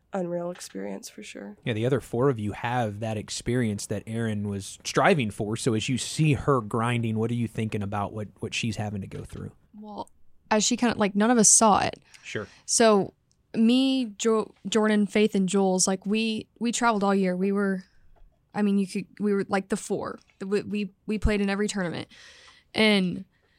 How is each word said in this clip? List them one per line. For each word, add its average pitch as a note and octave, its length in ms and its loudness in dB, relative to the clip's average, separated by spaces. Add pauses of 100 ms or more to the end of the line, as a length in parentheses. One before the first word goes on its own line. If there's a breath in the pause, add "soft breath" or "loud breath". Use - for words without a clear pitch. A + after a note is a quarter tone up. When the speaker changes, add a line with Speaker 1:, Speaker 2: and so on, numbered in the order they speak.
(140)
Speaker 1:
unreal F3 380 -4
experience - 580 -12
for G#2 140 -20
sure. G2+ 420 -16
Speaker 2:
Yeah, B2 80 -2
the G#2+ 120 -2
other B2+ 140 0
four B2 300 0
of B2 100 0
you G#2 140 -4
have A#2 480 -4
that A2 160 -4
experience A2 680 -4
that G2+ 200 -6
Erin A2 400 -4
was G2 380 -8
striving C#3+ 460 2
for. A2 260 -4
So A#2+ 160 0
as A2 160 -2
you B2+ 80 0
see D3+ 360 2
her C#3 280 2
grinding, A2+ 560 -2
what A2+ 140 0
are A#2+ 40 -2
you A#2 120 0
thinking A2 360 -4
about G2+ 300 -4
what, G#2 160 -10 (100)
what G#2+ 140 -8
she's A2+ 240 -4
having G#2 240 -4
to G2 60 -10
go - 160 -12
through? - 280 -12 (260)
Speaker 3:
Well, G#3 320 -14 (420)
as G#3+ 120 4
she A#3+ 140 0
kinda, A#3 200 0
like, G3+ 180 0
none G#3 160 4
of B3 60 4
us G#3 180 6
saw G#3+ 240 6
it. - 200 -4 (240 loud breath)
Speaker 2:
Sure. - 240 -8 (180 soft breath)
Speaker 3:
So G#3+ 480 4 (420)
me, B3+ 500 4 (120)
Jo-, A3 360 0 (160)
Jordan, G#3+ 380 4
Faith, G#3+ 280 2
and F#3+ 140 2
Jules, F#3+ 380 2
like, F#3+ 180 -2
we, A3 420 -2 (120)
we A#3 120 -2
traveled A3+ 320 2
all G3 120 4
year. F#3 200 2
We F#3+ 160 0
were, G3 320 0 (720)
I G3+ 80 -2
mean, G3+ 160 4
you G3 100 2
could, F#3+ 180 -6 (140)
we G#3 140 0
were, G3 160 0
like, G3 200 -2
the G#3 80 0
four. - 420 -6 (260)
We, G3+ 160 0
we, G#3 300 -4 (160)
we G#3+ 100 -2
played G#3 240 2
in G3 80 0
every G3 180 0
tournament. F#3 400 -6 (680 loud breath)
And, G3 520 2 (320)